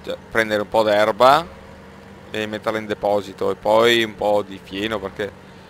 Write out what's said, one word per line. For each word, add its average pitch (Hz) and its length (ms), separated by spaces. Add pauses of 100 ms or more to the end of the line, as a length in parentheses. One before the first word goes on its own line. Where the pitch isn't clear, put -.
cioè, - 120 (140)
prendere 107 320
un 101 80
po' 113 140
d'erba 110 600 (840)
e 107 160
metterla 107 340
in 107 60
deposito 101 640
e 95 40
poi 113 480
un 107 120
po' 104 260
di 98 200
fieno, 104 380
perché, 98 320 (380)